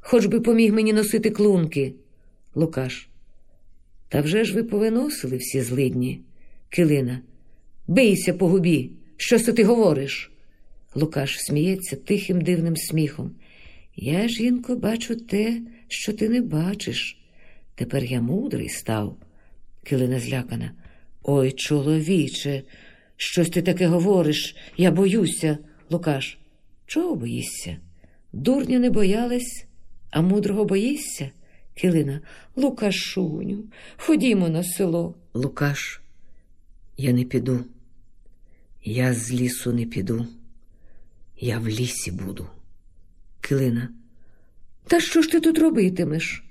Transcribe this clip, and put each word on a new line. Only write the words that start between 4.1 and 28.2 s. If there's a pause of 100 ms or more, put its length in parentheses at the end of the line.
вже
ж
ви
повиносили
всі
злидні". (480)
Килина: (680)
"Бийся
по
губі, (260)
що
це
ти
говориш?" (640)
Лукаш
сміється
тихим
дивним
сміхом. (680)
"Я,
жінко,
бачу
те, (260)
що
ти
не
бачиш. (540)
Тепер
я
мудрий
став". (680)
Килина
злякана: (500)
"Ой,
чоловіче, (540)
щось
ти
таке
говориш, (200)
я
боюся". (320)
Лукаш: (480)
"Чого
боїшся? (560)